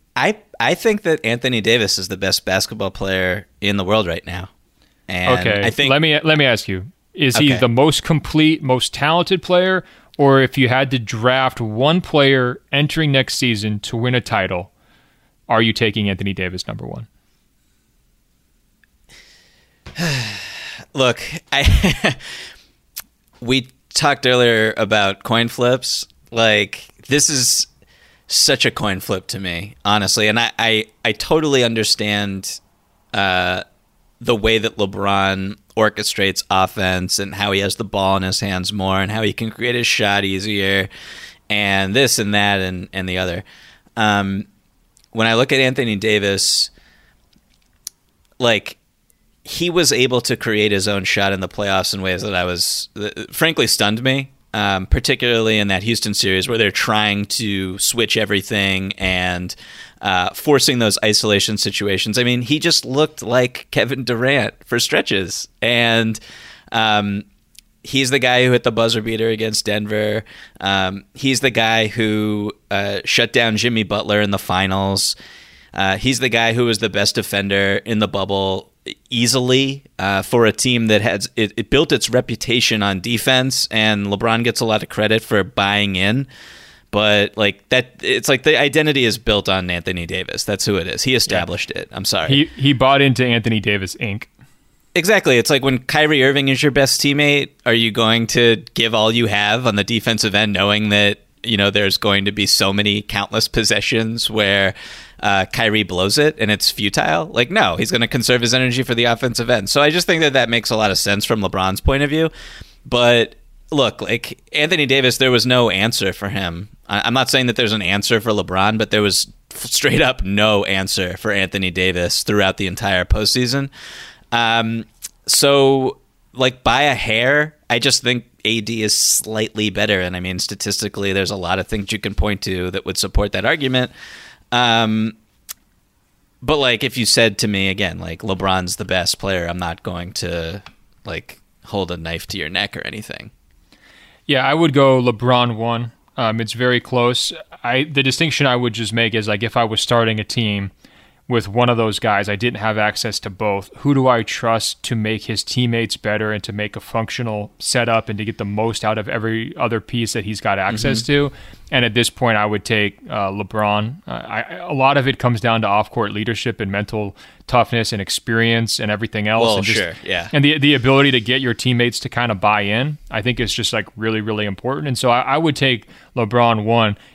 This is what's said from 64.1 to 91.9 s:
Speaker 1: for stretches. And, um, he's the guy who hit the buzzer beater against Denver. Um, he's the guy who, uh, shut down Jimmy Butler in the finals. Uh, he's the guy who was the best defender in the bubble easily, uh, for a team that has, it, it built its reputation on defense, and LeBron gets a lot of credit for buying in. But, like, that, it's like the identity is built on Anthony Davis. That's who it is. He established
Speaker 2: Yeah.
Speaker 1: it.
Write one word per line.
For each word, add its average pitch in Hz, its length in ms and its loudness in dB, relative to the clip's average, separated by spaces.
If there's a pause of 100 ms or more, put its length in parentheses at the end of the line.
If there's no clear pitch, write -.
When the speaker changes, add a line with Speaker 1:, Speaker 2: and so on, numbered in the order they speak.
Speaker 1:
for 120 140 -2
stretches. - 720 -2 (120)
And, 117 580 2 (520)
um, 104 540 0 (580)
he's 135 280 0
the 139 80 2
guy 123 260 4
who 127 80 4
hit 123 100 4
the 120 100 0
buzzer 113 300 0
beater 113 280 -2
against 110 340 -2
Denver. 107 600 -2 (360)
Um, 98 440 -2 (100)
he's 135 260 0
the 135 100 2
guy 113 380 2
who, 107 640 -2 (180)
uh, 101 340 -4
shut - 280 0
down 113 240 2
Jimmy 113 280 0
Butler 104 360 0
in 104 100 0
the 101 80 0
finals. 95 800 0 (580)
Uh, 95 220 0
he's 123 240 0
the 131 80 0
guy 113 240 2
who 120 140 2
was 113 120 0
the 110 120 -2
best 101 240 0
defender 98 680 0
in 113 160 -2
the 104 80 0
bubble 95 580 -4 (440)
easily, 127 760 0 (140)
uh, 98 240 0
for 120 240 4
a 107 60 4
team 120 340 0
that 107 160 4
has, 104 340 -2
it, 110 220 0
it 110 120 -6
built 151 220 2
its 123 160 0
reputation 120 720 0
on 98 180 0
defense, 127 720 0
and 107 360 2
LeBron 110 380 0
gets 117 160 0
a 127 40 0
lot 110 180 0
of - 60 -12
credit 110 340 0
for 101 220 0
buying 101 520 0
in. 110 300 0 (640)
But, 104 460 2
like, 101 320 -2
that, 127 340 0
it's 110 260 0
like 131 140 2
the 151 160 4
identity 147 460 2
is 107 120 2
built 104 320 0
on 95 220 0
Anthony 87 360 -4
Davis. 92 380 -6
That's 101 200 -2
who 101 120 0
it 90 120 -4
is. - 160 -6
He 131 100 2
established 90 600 -2
Speaker 2:
Yeah. - 80 -8
Speaker 1:
it. - 100 -12